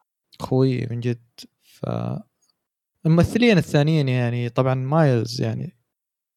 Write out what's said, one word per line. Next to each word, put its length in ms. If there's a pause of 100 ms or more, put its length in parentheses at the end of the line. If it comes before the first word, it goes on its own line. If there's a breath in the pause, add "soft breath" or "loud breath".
(400)
خوي 520
من 80
جد. 400 (220)
ف 240 (1200)
الممثلين 520
الثانيين 520
يعني 400
طبعًا 240
مايلز 680
يعني 360 (600)